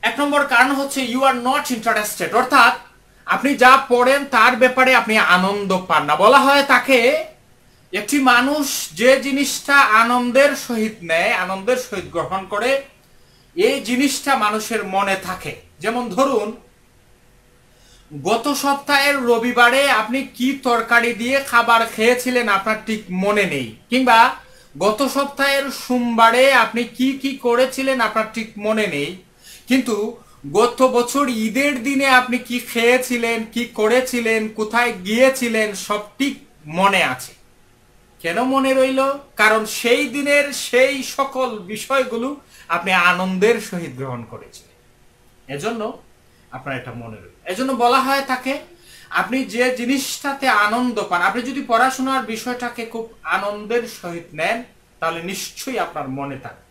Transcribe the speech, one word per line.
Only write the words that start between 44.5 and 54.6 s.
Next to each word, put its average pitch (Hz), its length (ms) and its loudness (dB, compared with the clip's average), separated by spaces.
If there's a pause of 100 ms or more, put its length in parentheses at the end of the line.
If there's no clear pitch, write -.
এজন্য 220 440 -6 (500)
আপনার 131 260 -10
এটা 123 140 -12
মনে 113 260 -14
রইল। 101 140 -20 (140)
এজন্য 233 280 -4
বলা 240 260 2
হয় 269 220 0
তাকে, 269 360 -6 (520)
আপনি 208 360 -2
যে 240 320 -2
জিনিসটাতে 269 720 -4
আনন্দ 214 520 0
পান, 175 200 -2
আপনি 196 200 0
যদি 262 260 -8
পড়াশোনার 254 560 0
বিষয়টাকে 240 600 -8
খুব 226 280 -12 (100)
আনন্দের 208 600 -4 (180)
সহিত 170 220 -10 (100)
নেন, 202 300 -4 (360)